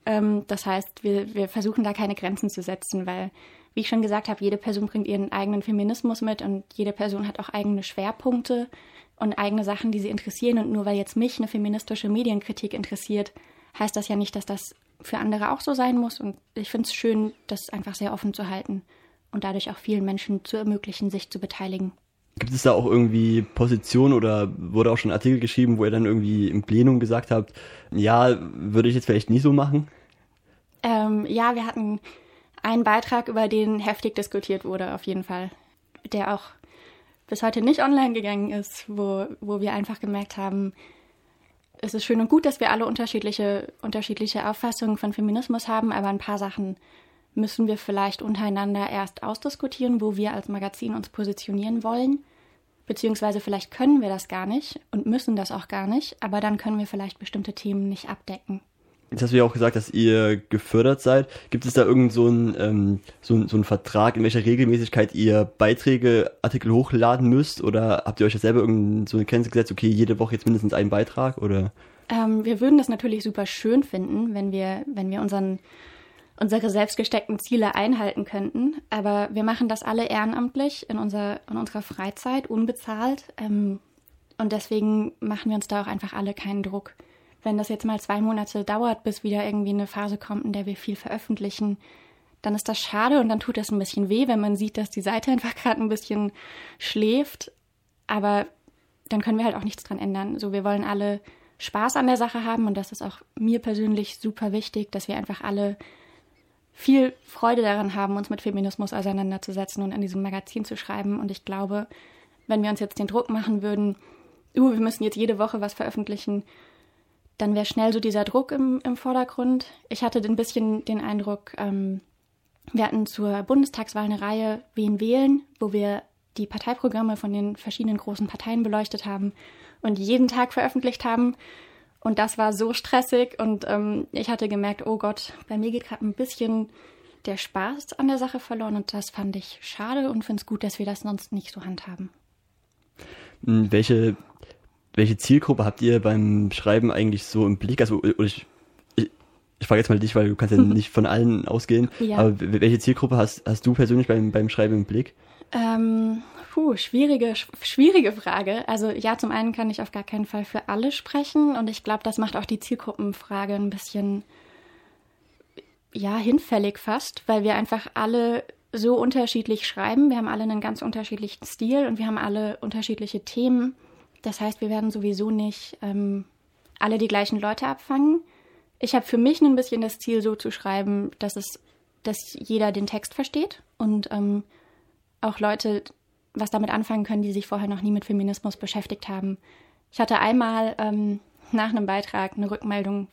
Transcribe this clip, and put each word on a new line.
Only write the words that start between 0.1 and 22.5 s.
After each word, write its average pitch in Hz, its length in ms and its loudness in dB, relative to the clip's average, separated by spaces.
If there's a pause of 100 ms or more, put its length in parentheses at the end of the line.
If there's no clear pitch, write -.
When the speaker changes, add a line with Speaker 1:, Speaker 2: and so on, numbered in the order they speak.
Speaker 1:
das 202 180 -6
heißt, 190 380 -2
wir, 202 320 0
wir 196 120 0
versuchen 214 360 0
da 208 100 -2
keine 202 220 -2
Grenzen 196 340 -4
zu 190 120 -8
setzen, 185 440 -6
weil, 185 260 -6 (420)
wie 220 80 -2
ich - 80 -6
schon 226 120 2
gesagt 214 280 0
habe, 202 140 -6
jede 202 140 0
Person 208 300 -4
bringt 214 200 -4
ihren 202 240 -2
eigenen 196 300 -2
Feminismus 220 600 -2
mit 220 200 -4
und 196 220 -6 (100)
jede 202 200 -4
Person 202 340 -4
hat 202 100 -8
auch 208 120 -10
eigene 202 340 -2
Schwerpunkte 240 840 -4 (500)
und 214 200 -2
eigene 208 260 0
Sachen, 208 280 -2
die 208 80 -2
sie 202 100 -4
interessieren. 233 480 -2
Und 220 140 -2
nur 208 140 -2
weil 202 120 0
jetzt 196 200 -6
mich 240 200 0
eine 220 100 -2
feministische 214 600 -4
Medienkritik 214 640 -2
interessiert, 208 600 -6 (440)
heißt 214 180 -4
das 208 120 -4
ja 214 80 -2
nicht, 202 200 -4
dass 202 100 -8
das - 280 -10 (280)
für - 160 -6
andere 214 340 -2
auch 269 100 -4
so 285 140 -2
sein 254 220 2
muss. 233 220 -4
Und 202 180 -8 (180)
ich 208 160 -10
find's 233 220 -2
schön, 214 400 0 (120)
das - 240 -10
einfach 208 240 -10
sehr 202 200 -4
offen 202 200 -4
zu 190 160 -8
halten 190 320 -8 (500)
und 202 120 -6
dadurch 196 260 -6
auch 202 80 -12
vielen 208 280 -2
Menschen 196 380 -4
zu - 140 -6
ermöglichen, 208 540 -4
sich 196 180 -8
zu 190 100 -12
beteiligen. 190 520 -6 (480)
Speaker 2:
Gibt 120 140 -4